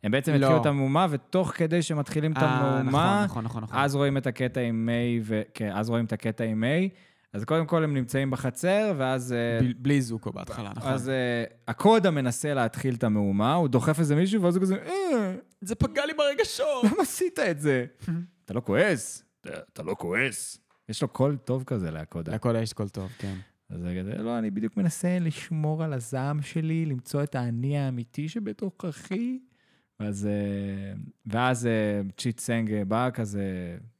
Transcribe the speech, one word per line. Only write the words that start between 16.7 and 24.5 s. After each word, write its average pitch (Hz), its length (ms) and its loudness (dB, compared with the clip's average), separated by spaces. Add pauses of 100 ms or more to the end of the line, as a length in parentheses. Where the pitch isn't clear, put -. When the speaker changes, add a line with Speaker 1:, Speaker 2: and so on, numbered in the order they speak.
Speaker 1:
למה 277 180 4
עשית 349 380 -2
את 175 200 0
זה? 135 260 2 (220)
Speaker 2:
<laughs> 175 380 -8
Speaker 1:
"אתה - 80 -10
לא 117 120 -2
כועס? 135 580 0 (180)
אתה, - 80 -16 (240)
אתה 80 100 -12
לא 90 160 -4
כועס?" 110 600 -2 (300)
יש 107 120 -6
לו 139 60 0
קול 139 300 0
טוב 127 260 -4
כזה, 95 280 -2
להקודה. 80 400 -8
Speaker 2:
להקודה 113 300 0
יש 110 120 -6
קול 104 160 -6
טוב, 95 280 -10
כן. 98 160 -8 (360)
Speaker 1:
אז 87 120 -10
זה 87 180 -4
כזה, 95 120 -6 (120)
"לא, - 140 -4
אני 220 140 -2